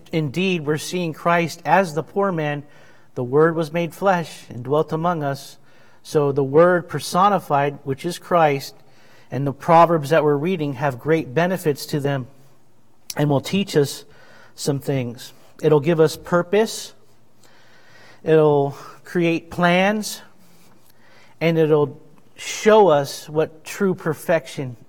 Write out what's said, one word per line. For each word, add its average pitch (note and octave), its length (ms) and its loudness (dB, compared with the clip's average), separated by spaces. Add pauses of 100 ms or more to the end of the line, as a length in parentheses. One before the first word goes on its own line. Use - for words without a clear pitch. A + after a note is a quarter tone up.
(120)
indeed E3 540 -2
we're D3+ 120 -2
seeing F3 340 -6
Christ E3+ 540 -2
as E3 300 2
the D#3 80 -4
poor G3 280 -4
man, D3 320 -4 (520)
the B2+ 80 -6
Word D3+ 320 2
was D#3 180 -4
made E3+ 200 -4
flesh F3+ 560 -2
and - 140 -12
dwelt D3 300 -2
among E3 280 -2
us. C#3 360 -8 (440)
So C#3+ 300 0
the C3+ 120 0
Word E3 440 4
personified, D3+ 960 0
which C#3 220 -8
is F3 140 -6
Christ, D3+ 560 0 (540)
and C3+ 160 -4
the C3+ 80 -2
Proverbs E3 580 4
that D#3 120 4
we're D3 140 2
reading D3+ 360 -4
have B2+ 260 -4
great C#3+ 340 -2
benefits D#3+ 540 -2
to D3+ 120 -4
them C3+ 280 -4 (920)
and D3 120 0
will C#3 120 2
teach G3 340 -4
us C#3+ 300 0 (500)
some C#3 240 -4
things. B2+ 540 -8 (280)
It'll D3+ 200 4
give D#3 180 0
us D#3+ 160 4
purpose. F3+ 800 -2 (1300)
It'll D3+ 480 4 (320)
create E3+ 480 -2
plans. F#3 720 0 (1200)
And E3 160 2
it'll D3+ 440 2 (340)
show G#3+ 520 4
us C#3+ 420 0
what D3+ 340 -4
true F#3+ 300 -2
perfection D#3 840 -4 (140)